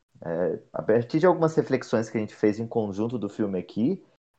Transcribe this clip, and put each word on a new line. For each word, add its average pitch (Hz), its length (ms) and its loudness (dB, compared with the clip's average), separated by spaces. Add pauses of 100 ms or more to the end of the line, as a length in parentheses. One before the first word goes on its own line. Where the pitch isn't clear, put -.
(240)
É, 85 360 -2 (120)
a - 120 -6
partir 127 360 2
de 160 60 4
algumas 160 300 4
reflexões 123 540 0
que - 80 -4
a 110 40 0
gente 107 140 -8
fez 107 240 2
em 113 80 -4
conjunto 110 500 -2
do 104 120 -4
filme 98 280 -4
aqui, 113 460 -2 (360)